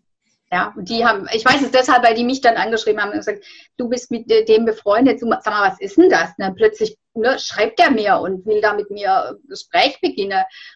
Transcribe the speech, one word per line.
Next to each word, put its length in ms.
ja, 240
und 140
die 160
haben, 260
ich 140
weiß 160
es 80
deshalb, 340
weil 100
die 100
mich 180
dann 140
angeschrieben 440
haben 120
und 40
gesagt, 260
„Du 100
bist 220
mit 200
de-, 140
dem 220
befreundet, 560
du, 80
sag 160
mal, 240
was 100
ist 160
denn 140
das?“ 200
Und 100
dann 140
plötzlich, 440
ne, 240
schreibt 420
er 100
mir 280
und 260
will 160
da 140
mit 160
mir 480
Gespräch 540
beginnen. 400